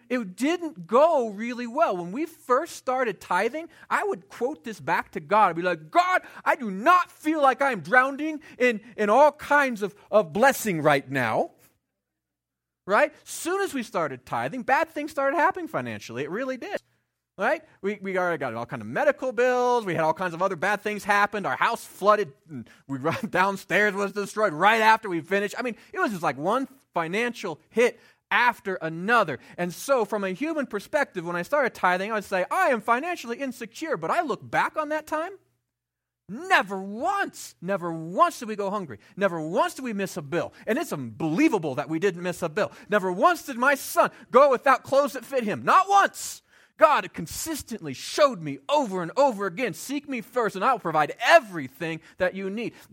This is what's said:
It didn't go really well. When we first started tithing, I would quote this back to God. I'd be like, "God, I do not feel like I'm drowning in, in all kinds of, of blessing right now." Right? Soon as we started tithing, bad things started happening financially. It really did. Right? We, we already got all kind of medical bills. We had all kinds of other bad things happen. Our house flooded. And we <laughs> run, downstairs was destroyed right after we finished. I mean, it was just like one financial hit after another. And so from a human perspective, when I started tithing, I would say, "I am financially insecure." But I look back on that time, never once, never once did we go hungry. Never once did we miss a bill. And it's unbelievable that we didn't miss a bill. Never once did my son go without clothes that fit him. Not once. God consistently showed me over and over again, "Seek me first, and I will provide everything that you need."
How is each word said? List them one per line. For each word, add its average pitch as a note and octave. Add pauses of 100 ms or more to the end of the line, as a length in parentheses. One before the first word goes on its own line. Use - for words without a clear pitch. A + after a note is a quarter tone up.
It A3+
didn't D4
go C4+
really A#3
well. B3+
When F3
we D4
first D4+
started B3+
tithing, A#3 (220)
I D4+
would D4
quote C4+
this A3
back E3+
to F#3+
God. F#3
I'd E3
be F3
like, E3
"God, F4+ (200)
I -
do A3+
not D#4+
feel D4+
like C4
I'm C4
drowning C4+ (160)
in, A#3 (160)
in G#3
all C#4+
kinds C4+
of, G3 (160)
of F3+
blessing G#3
right C#3
now." C3+ (1400)
Right? C#4 (120)
Soon F#4+
as F#4
we B3+
started D3
tithing, C#3+
bad D#4
things D4+
started C#4
happening F4+
financially. A#2
It D3
really C4
did. F4 (560)
Right? C#4 (200)
We, G3+
we F#3+
already F3
got B2+
all A#2
kind B2+
of G#2
medical C4
bills. B3
We F3
had D#3+
all D#3+
kinds F3+
of E3
other F#3+
bad G3+
things G#3
happen. G3+
Our C3
house A3
flooded. G3+ (160)
And B2+ (200)
we C3+
<laughs> -
run, D3+ (100)
downstairs F#3+
was G3
destroyed G3+
right G#3
after A3
we E3+
finished. G3
I A#3
mean, A#3+ (160)
it F#4
was D4+
just F3
like C#3+
one A3+ (280)
financial E3
hit A3+ (300)
after G#3
another. E3+ (200)
And F3+
so A#3+
from G3+
a F#3
human D4
perspective, G3
when F3
I F3
started C#4
tithing, F#3+
I A3+
would G3+
say, F#3
"I F4
am A#3+
financially B3
insecure." C4
But D#3+
I E4
look B3
back D#3+
on D4+
that D#4
time, E4 (960)
never B3
once, C#4
never F3
once E3+
did A3
we G#3+
go G3+
hungry. F3+ (180)
Never F3+
once B3
did C4
we A#3
miss G3
a D#3+
bill. C#3+ (140)
And A3+
it's E4+
unbelievable D#3
that C3+
we D#3+
didn't F3
miss F3+
a E3
bill. F3+ (200)
Never F#3+
once D4
did C4
my C4+
son C#4+ (200)
go C4+
without B3+
clothes C#4
that A#3+
fit C4
him. C#3
Not F#4
once. - (340)
God C4
consistently F#3+
showed B3+
me C#3 (100)
over A3+
and E3
over A3+
again, F#3+
"Seek C#4+
me B3+
first, A3
and F#3+
I C4
will A#3
provide D3+
everything F#3 (180)
that F3+
you F#3+
need." G#3 (180)